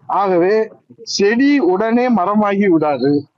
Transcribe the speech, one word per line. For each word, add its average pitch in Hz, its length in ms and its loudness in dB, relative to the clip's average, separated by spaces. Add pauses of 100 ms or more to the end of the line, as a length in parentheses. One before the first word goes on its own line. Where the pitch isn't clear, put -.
(120)
ஆகவே 185 420 0 (540)
செடி 233 420 0 (140)
உடனே 220 440 0
மரமாகி 202 600 0
விடாது 147 420 0 (260)